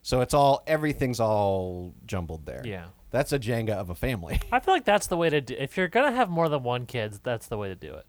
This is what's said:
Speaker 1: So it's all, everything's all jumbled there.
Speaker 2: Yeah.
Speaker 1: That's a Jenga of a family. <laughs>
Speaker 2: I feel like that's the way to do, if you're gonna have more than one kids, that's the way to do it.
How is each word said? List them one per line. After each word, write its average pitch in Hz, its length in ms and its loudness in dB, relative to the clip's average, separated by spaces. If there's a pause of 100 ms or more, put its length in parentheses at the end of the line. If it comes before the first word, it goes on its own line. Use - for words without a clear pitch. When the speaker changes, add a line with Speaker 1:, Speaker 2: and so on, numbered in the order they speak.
Speaker 1:
So 127 200 0
it's 123 120 0
all, 139 320 6
everything's 147 540 0
all 95 720 0 (120)
jumbled 80 400 -6
there. 69 200 -10
Speaker 2:
Yeah. 92 220 -10 (240)
Speaker 1:
That's 143 200 0
a 143 80 0
Jenga 113 340 -2
of 95 160 -4
a 87 60 -6
family. 104 500 -2
<laughs> - 60 -6
Speaker 2:
I 247 80 4
feel 381 140 2
like 330 120 0
that's 202 220 4
the 180 100 0
way 170 120 4
to 147 120 2
do, 127 160 -8
if 135 200 -6
you're 185 100 0
gonna 254 240 4
have 233 180 2
more 165 200 2
than 143 140 0
one 123 240 -2
kids, 107 360 -4
that's 120 240 -4
the 113 100 -4
way 104 100 -4
to 92 80 -6
do 76 180 -14
it. - 160 -14